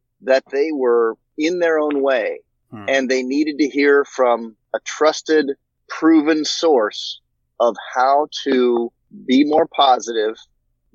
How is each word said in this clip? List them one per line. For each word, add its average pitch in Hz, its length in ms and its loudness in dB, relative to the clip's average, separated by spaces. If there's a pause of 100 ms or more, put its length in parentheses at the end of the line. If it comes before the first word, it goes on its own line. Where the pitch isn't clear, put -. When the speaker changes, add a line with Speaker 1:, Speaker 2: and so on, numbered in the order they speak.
(220)
Speaker 1:
that 131 300 0
they 143 200 -2
were 120 440 0 (220)
in 165 220 -2
their 165 200 0
own 147 240 -2
way, 120 380 -2 (280)
Speaker 2:
Hmm. 107 180 -16
Speaker 1:
and 131 220 0
they 131 140 -2
needed 143 360 -4
to 147 100 2
hear 143 360 2
from 117 500 -2 (200)
a 110 100 -6
trusted, - 600 0 (420)
proven 156 560 2
source - 760 -2 (400)
of 117 160 2 (200)
how 139 320 2 (160)
to 123 480 0 (340)
be 131 200 4
more 151 300 2
positive, 113 600 0 (600)